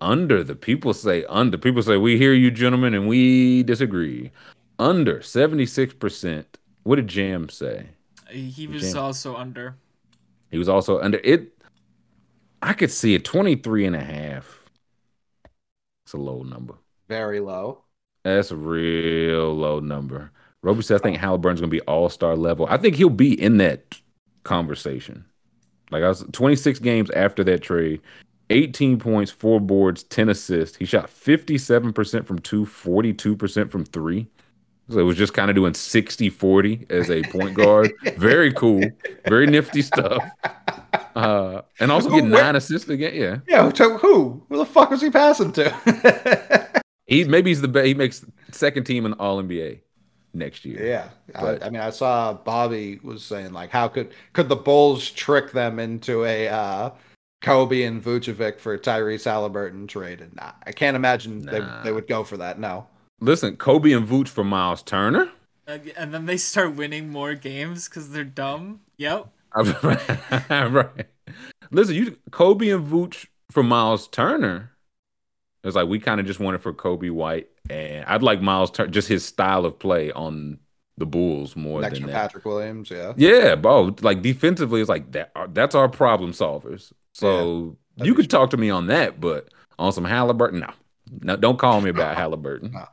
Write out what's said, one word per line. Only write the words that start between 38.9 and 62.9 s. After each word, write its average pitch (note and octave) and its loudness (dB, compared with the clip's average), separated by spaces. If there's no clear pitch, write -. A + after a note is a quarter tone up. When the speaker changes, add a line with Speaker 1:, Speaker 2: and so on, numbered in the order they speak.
Speaker 1:
Very B2+ 6
nifty D3 2
stuff. - -2
Uh, G2+ 0
and C3 4
also E3+ 2
Speaker 3:
Who, D#3 6
Speaker 1:
get A2 2
Speaker 3:
where - 8
Speaker 1:
nine C#3+ 2
assists - -2
again. D3+ -4
Yeah. A2+ -2
Speaker 3:
Yeah, D4 6
to A3+ 4
who? C#4 4
Who C#4+ -4
the D4+ 0
fuck - 6
was C4 -2
he D4+ 2
passing C#4 4
to? - 2
<laughs> D#4+ 0
Speaker 1:
He, D#3 4
maybe F3 4
he's D3 0
the C#3 -2
be-, C3 2
he C3+ 4
makes C3+ -2
second C#3+ -2
team B2 -4
in G#2+ -2
All G2 -2
N F#2+ -6
B E2+ -6
A. - -10
next D#2 -12
year. G2 -10
Speaker 3:
Yeah. A#2 -6
I, F#2+ -10
Speaker 1:
But G#2+ -4
Speaker 3:
I G#2 -10
mean, A2+ -8
I A2 -6
saw A#2 -2
Bobby A2+ -6
was A2+ -16
saying, F#2+ -12
like, F2+ -14
how A#2+ 0
could, - -6
could D#3 0
the C#3 4
Bulls C#3+ 4
trick C#3+ 0
them A#2 -4
into A2+ -4
a, A2 -2
uh, G#2 -4
Kobe C3 2
and A2+ -6
Vucevic A#2 -4
for G#2 -6
Tyrese A2 -4
Halliburton G2+ -6
trade? F2 -14
And E2+ -20
I, - -18
I G#2 -14
can't C#3+ -2
imagine A#2 -2
they, A2 -6
Speaker 1:
Nah. A2+ -12
Speaker 3:
they A2 -6
would A2 -6
go A2 -4
for G2+ -12
that, F2 -10
no. G2+ -10